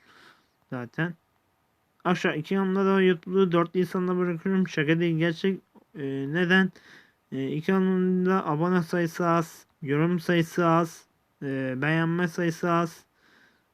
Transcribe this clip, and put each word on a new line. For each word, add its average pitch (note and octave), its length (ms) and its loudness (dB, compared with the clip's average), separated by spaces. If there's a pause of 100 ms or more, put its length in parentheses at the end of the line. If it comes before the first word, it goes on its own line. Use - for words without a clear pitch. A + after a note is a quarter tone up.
(680)
Zaten. C#3+ 460 -6 (880)
Arkadaşlar E3+ 300 2
iki D#3 200 -4
yanımda F#3+ 320 0
da F#3+ 160 4
YouTube'u F#3 500 2
dört E3+ 240 0
Nisan'da F3+ 420 0
bırakıyorum. F3+ 500 0
Şaka D#3+ 320 0
değil, E3 180 0
gerçek. E3+ 440 -2 (340)
Eee, C#3 380 -6
neden? F3+ 380 2 (600)
Eee, C3+ 240 -4
iki D#3 160 -2
kanalımda F#3 760 2
abone E3+ 360 0
sayısı E3+ 440 -2
az, E3 400 -2 (140)
yorum D#3+ 380 0
sayısı E3+ 460 0
az, E3 420 0 (340)
eee, C3+ 360 -6
beğenme E3 500 0
sayısı E3+ 440 -4
az, E3+ 340 -2 (680)